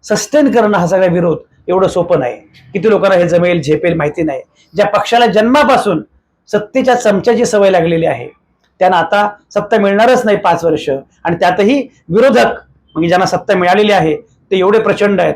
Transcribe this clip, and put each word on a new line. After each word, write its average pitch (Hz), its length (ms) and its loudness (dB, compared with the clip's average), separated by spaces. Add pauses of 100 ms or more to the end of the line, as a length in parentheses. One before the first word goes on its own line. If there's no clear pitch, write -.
सस्टेन 254 480 0
करणं 214 260 2
हा 175 100 0
सगळा 185 200 2
विरोध 170 300 0 (300)
एवढं 185 200 0
सोपं 175 320 0
नाही. 120 180 -6 (360)
किती 185 160 0
लोकांना 196 260 2
हे 175 140 2
जमेल, 175 320 0
झेपेल 151 320 0
माहिती 156 300 -4
नाही. 135 180 -4 (320)
ज्या 196 120 0
पक्षाला 233 400 0
जन्मापासून 220 760 2 (480)
सत्तेच्या 233 460 -2
चमच्याची 220 500 0
सवय 202 240 2
लागलेली 165 360 0
आहे 131 220 -6 (520)
त्यांना 185 180 2
आता 208 300 0 (260)
सत्ता 208 240 -2
मिळणारच 208 480 2
नाही 208 120 0
पाच 170 260 -2
वर्ष, 160 260 -2 (340)
आणि 170 120 -4
त्यातही 196 460 0 (280)
विरोधक 233 440 2 (420)
म्हणजे 165 120 -2
ज्यांना 180 180 0
सत्ता 185 300 -2
मिळालेली 190 360 2
आहे 160 240 0
ते - 420 -8
एवढे 202 220 2
प्रचंड 196 420 0
आहेत 156 140 -2